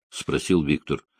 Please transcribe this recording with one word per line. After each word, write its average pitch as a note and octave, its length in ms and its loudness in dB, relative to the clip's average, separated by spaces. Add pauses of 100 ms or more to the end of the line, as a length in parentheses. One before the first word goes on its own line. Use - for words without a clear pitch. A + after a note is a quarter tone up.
спросил - 540 0
Виктор. — C#2+ 420 -2 (140)